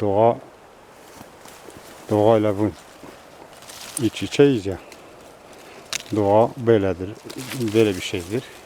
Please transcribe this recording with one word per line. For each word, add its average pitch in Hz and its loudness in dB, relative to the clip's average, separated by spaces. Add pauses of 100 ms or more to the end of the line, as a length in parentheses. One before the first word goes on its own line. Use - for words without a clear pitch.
doğa, 110 2 (1700)
doğayla 107 4
bu 104 0 (1300)
iç - -2
içeyiz 127 2
ya. 92 -6 (1400)
Doğa 107 4
böyledir. 98 0 (640)
Böyle 107 2
bir 90 -10
şeydir. 95 -8 (240)